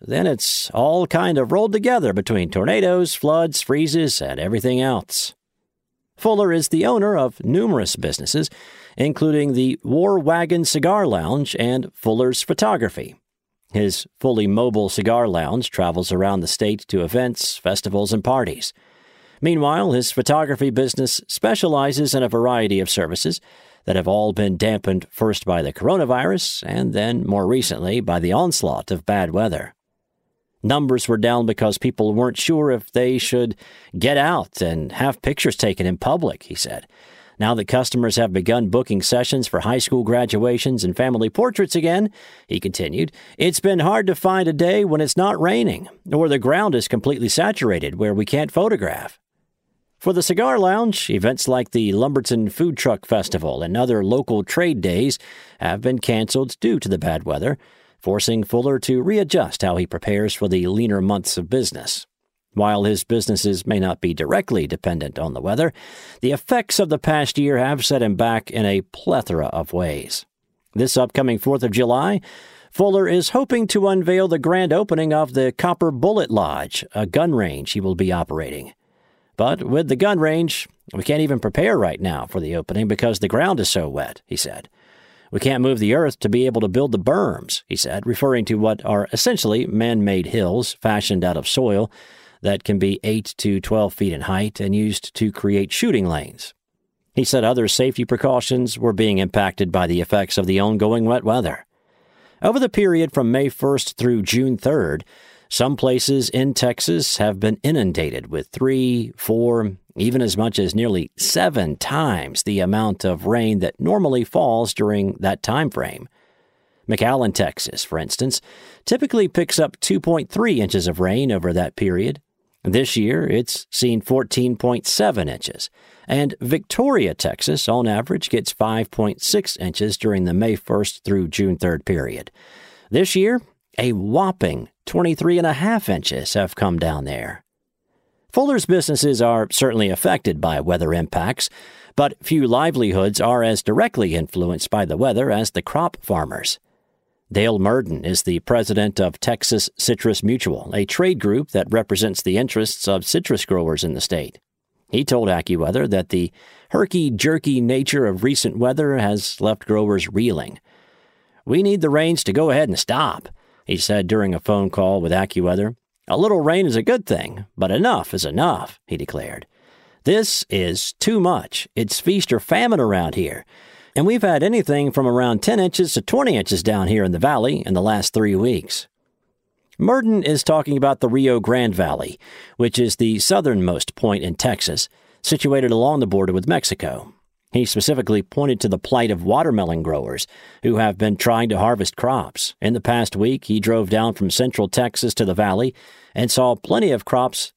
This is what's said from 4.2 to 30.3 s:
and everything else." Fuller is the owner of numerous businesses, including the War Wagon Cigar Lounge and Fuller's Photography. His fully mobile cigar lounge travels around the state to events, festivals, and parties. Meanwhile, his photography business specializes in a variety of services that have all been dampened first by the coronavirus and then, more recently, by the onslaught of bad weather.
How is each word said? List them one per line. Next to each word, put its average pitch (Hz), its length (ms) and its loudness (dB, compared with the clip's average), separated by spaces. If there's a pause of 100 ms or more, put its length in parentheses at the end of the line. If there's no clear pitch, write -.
and 67 180 -6
everything 123 400 0
else." - 540 -2 (840)
Fuller 208 340 2
is 165 180 0
the 165 180 0
owner 208 320 2
of 131 260 -2
numerous 151 520 0
businesses, 82 520 -4 (480)
including 147 560 0
the 127 320 0
War 180 340 2
Wagon 165 460 2
Cigar 175 420 2
Lounge 104 520 0
and 123 340 -2
Fuller's 123 500 0
Photography. 151 760 -2 (580)
His 104 320 0 (120)
fully 113 280 2
mobile 107 420 2
cigar 113 400 0
lounge 87 420 -2
travels 90 420 -2
around 98 280 2
the 82 60 -4
state 107 420 -2
to 92 140 0
events, 120 560 -2
festivals, 101 540 -2
and 104 120 0
parties. 117 480 -2 (680)
Meanwhile, 160 520 2
his 123 200 0
photography 139 580 0
business 127 560 0
specializes 143 880 0
in 131 80 2
a 120 60 2
variety 117 500 2
of 92 100 -2
services - 520 -2 (440)
that 92 120 0
have 90 120 0
all 104 240 2
been 98 240 0
dampened 98 540 -2
first 110 340 -2
by 87 160 0
the 71 120 -4
coronavirus 151 920 0
and 123 300 -4
then, 117 320 -2
more 98 200 0
recently, 113 540 0
by 87 200 -2
the 87 120 0
onslaught 110 600 0
of 85 120 -6
bad 92 280 0
weather. 95 420 -2 (880)